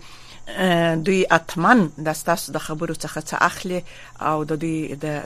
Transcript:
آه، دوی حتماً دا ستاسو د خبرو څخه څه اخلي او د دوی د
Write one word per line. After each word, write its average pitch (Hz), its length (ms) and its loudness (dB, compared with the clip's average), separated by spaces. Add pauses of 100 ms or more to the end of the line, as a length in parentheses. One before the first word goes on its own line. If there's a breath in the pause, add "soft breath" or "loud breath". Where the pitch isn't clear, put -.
(500 loud breath)
آه، 170 460 2
دوی 185 360 2
حتماً 175 680 4
دا 156 160 -2
ستاسو 165 380 -2
د 147 60 -2
خبرو 160 360 -4
څخه - 260 -6
څه - 140 -8
اخلي 180 480 0 (400 loud breath)
او 151 220 0
د 156 160 -2
دوی 160 360 -4
د 147 100 -8 (200)